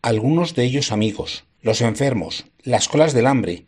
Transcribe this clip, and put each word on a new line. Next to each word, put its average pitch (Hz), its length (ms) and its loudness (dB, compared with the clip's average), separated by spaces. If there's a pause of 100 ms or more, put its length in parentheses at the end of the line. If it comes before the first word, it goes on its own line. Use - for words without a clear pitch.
algunos 131 540 0
de 123 100 2
ellos 127 280 -2
amigos, 107 520 -4 (200)
los 110 160 0
enfermos, 113 640 -2 (180)
las - 260 0
colas 151 260 2
del 120 120 4
hambre, 104 420 0